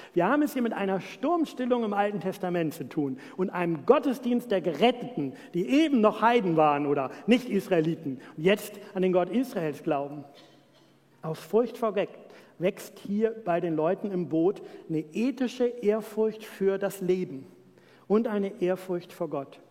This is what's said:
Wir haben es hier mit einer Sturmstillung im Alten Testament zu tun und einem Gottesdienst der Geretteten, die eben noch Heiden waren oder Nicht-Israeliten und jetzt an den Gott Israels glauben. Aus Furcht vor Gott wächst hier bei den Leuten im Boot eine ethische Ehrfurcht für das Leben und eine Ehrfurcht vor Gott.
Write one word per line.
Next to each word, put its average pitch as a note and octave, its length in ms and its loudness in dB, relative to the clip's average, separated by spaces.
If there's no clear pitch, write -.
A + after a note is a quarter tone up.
Wir E3+ 140 4
haben D4 140 4
es D4 100 2
hier B3 120 0
mit A3+ 100 0
einer F#3+ 260 0
Sturmstillung B3+ 840 -2
im G3+ 80 -2
Alten G3+ 260 0
Testament F3 540 -2
zu C3 160 -10
tun C3+ 300 -2
und F#3 140 0
einem E3+ 340 -2
Gottesdienst A#3+ 680 2
der F#3+ 80 2
Geretteten, E3+ 720 0
die F3 120 0
eben C#4 360 4
noch G#3 200 4
Heiden G#3+ 360 4
waren D3 280 4
oder C#3 240 0
Nicht-Israeliten E3 920 0
und D#3 80 -6
jetzt G3+ 300 0
an F#3 80 -2
den F#3 120 4
Gott F3+ 160 2
Israels E3+ 520 -4
glauben. C#3+ 440 -4
Aus D#3+ 160 -6
Furcht A3+ 400 0
vor A3 140 -2
Gott F#3+ 160 -2
wächst - 400 -4
hier A3 440 -2
bei F3 160 0
den E3+ 160 -2
Leuten F3+ 360 0
im F3+ 180 -2
Boot E3 320 2
eine D#3 120 -2
ethische A#3+ 640 -2
Ehrfurcht G#3+ 800 0
für G3 320 0
das G3 240 -4
Leben F3 440 -2
und A3+ 200 4
eine G3+ 340 -2
Ehrfurcht F3+ 500 -2
vor E3+ 160 -6
Gott. C#3+ 320 -8